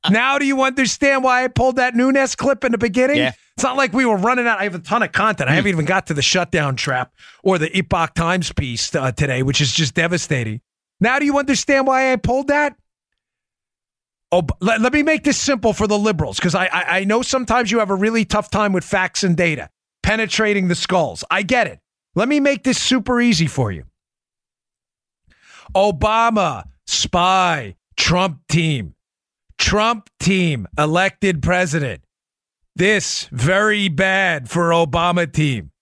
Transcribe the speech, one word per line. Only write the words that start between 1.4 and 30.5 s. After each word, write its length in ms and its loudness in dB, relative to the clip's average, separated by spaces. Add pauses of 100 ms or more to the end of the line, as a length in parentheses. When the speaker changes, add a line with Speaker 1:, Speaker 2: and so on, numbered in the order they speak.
Speaker 1:
I 20 -2
pulled 300 0
that 180 0
Nunes 400 2
clip 280 -2
in 100 0
the 40 -2
beginning? 400 2
Speaker 2:
Yeah. 140 0 (240)
Speaker 1:
It's 80 -4
not 120 -2
like 160 0
we 140 0
were 120 2
running 280 0
out. 140 0
I 60 -4
have 100 -6
a 40 -8
ton 220 -2
of 120 -4
content. 360 0
I 40 2
Speaker 2:
Hmm. 20 4
Speaker 1:
haven't 140 0
even 160 0
got 220 -2
to 60 -4
the 80 -2
shutdown 540 0
trap 360 -4 (320)
or 140 2
the 180 -2
Epoch 380 0
Times 380 -2
piece, 420 -6
uh, 200 -2
today, 280 0
which 200 0
is 100 0
just 240 -2
devastating. 680 -2 (380)
Now 180 2
do 80 0
you 140 2
understand 480 0
why 240 2
I 60 0
pulled 320 -2
that? 260 0 (1600)
Oh, 120 2
b-, 160 -4
let, 220 0
let 120 2
me 80 2
make 220 0
this 160 0
simple 340 0
for 140 -2
the 100 0
liberals, 420 -2
'cause 140 0
I, 140 0
I, 320 -2
I 60 -4
know 180 2
sometimes 480 0
you 80 2
have 100 0
a 60 0
really 300 0
tough 260 -4
time 220 0
with 100 -2
facts 400 -2
and 120 2
data, 340 -2 (340)
penetrating 640 0
the 80 2
skulls. 560 -2
I 100 0
get 240 0
it. 140 -12 (340)
Let 140 0
me 120 2
make 240 0
this 160 0
super 420 0
easy 260 2
for 240 -2
you. 140 -10 (1900)
Obama, 880 2 (200)
spy, 920 0 (220)
Trump 420 0 (100)
team. 460 -2 (640)
Trump 520 0 (100)
team, 480 0 (100)